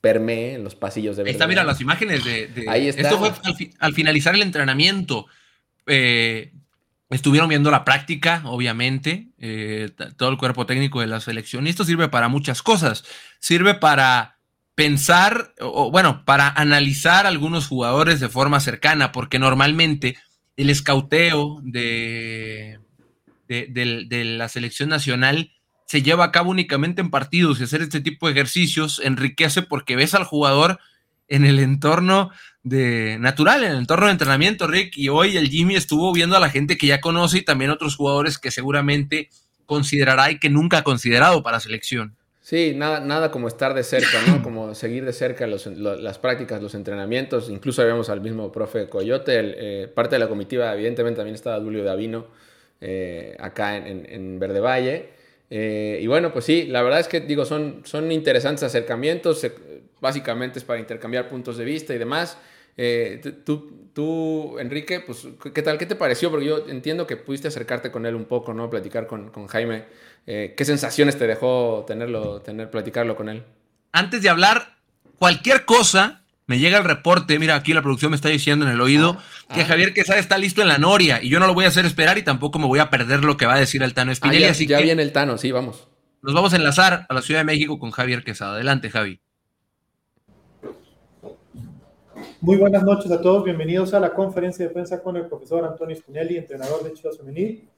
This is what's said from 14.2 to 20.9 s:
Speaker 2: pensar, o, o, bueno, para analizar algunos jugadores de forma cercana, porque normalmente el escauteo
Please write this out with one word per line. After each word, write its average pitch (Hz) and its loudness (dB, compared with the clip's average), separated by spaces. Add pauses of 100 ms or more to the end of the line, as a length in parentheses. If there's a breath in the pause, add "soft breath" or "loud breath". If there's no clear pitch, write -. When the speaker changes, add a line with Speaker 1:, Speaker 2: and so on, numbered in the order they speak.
Speaker 2:
pensar, 175 4
o, 135 -2
o, 123 -4
bueno, 160 4
para 139 6
analizar 147 4
algunos 160 -2
jugadores 135 2
de 127 -2
forma 139 2
cercana, 139 0
porque 127 -4
normalmente 139 2 (400 soft breath)
el 139 2
escauteo 147 2